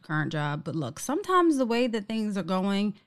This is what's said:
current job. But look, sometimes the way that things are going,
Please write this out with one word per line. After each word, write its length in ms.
current 300
job. 320
But 100
look, 240
sometimes 580
the 80
way 220
that 220
things 280
are 60
going, 520